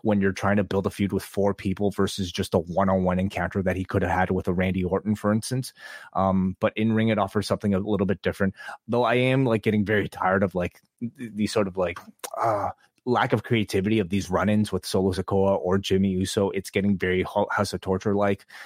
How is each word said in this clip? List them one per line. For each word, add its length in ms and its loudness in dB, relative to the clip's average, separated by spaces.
when 180 2
you're 100 2
trying 260 2
to 60 2
build 220 -2
a 60 -2
feud 200 -2
with 120 -2
four 320 -2
people 340 -2
versus 420 -2
just 220 -4
a 60 4
one-on-one 580 2
encounter 460 -2
that 140 0
he 80 -4
could 180 0
have 80 0
had 180 2
with 180 0
a 60 0
Randy 300 0
Orton, 320 0
for 180 0
instance. 400 -4
Um, 460 2
but 160 0
in 180 2
ring, 140 2
it 100 2
offers 300 0
something 260 0
a 60 2
little 260 0
bit 160 -2
different, 320 0
though 180 2
I 100 2
am, 280 4
like, 200 2
getting 220 2
very 220 2
tired 360 0
of, 100 -2
like, 280 -4
th-, 340 -10
the 140 0
sort 200 0
of, 80 -10
like, 220 -2
uh, 300 -2
lack 260 2
of 100 2
creativity 560 0
of 100 -2
these 220 -2
run-ins 400 2
with 120 -4
Solo 280 0
Sikoa 500 0
or 160 2
Jimmy 320 2
Uso. 400 0
It's 220 -6
getting 260 0
very 240 0
Ho-, 300 0
House 200 0
of 100 -6
Torture-like. 640 0